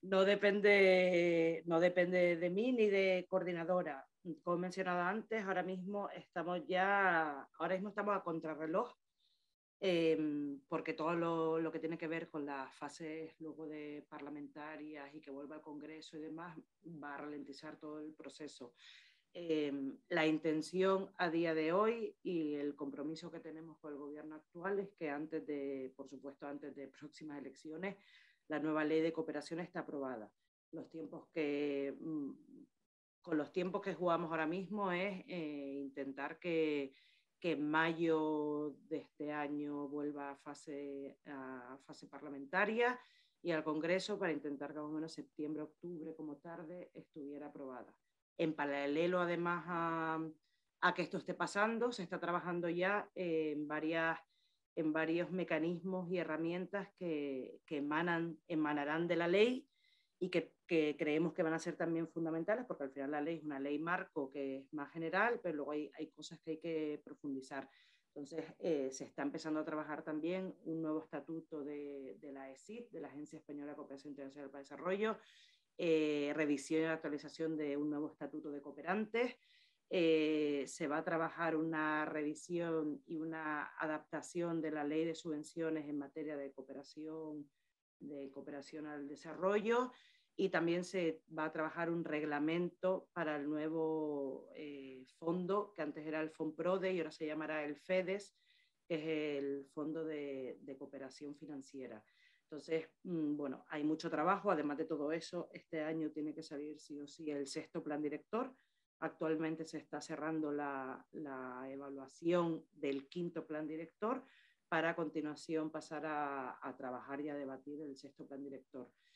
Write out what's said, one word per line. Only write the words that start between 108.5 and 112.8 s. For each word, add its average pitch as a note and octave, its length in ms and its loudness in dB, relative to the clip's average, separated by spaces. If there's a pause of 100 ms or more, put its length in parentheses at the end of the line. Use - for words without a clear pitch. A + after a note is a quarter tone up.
Actualmente D#3+ 640 0
se D#3 140 -8
está - 220 -8
cerrando D#3 520 -2
la, C3+ 600 -4
la C3 580 -8
evaluación C#3+ 1040 0
del C#3 360 -2